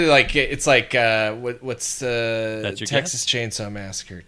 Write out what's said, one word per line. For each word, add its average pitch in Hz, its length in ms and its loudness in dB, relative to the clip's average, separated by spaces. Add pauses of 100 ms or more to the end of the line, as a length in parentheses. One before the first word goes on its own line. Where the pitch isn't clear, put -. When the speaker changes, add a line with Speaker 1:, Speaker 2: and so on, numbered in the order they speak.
Speaker 1:
do, - 20 4
like, 143 280 6
it's 139 320 0
like, 127 280 4
uh, 110 400 2
what, 123 280 -8
what's, - 400 -6
uh, 113 600 -2
Speaker 2:
That's 98 180 -6
your 110 60 -6
Speaker 1:
Texas 139 400 -2
Speaker 2:
guess? 117 340 -2
Speaker 1:
Chainsaw 104 100 -8
Massacre 95 580 -12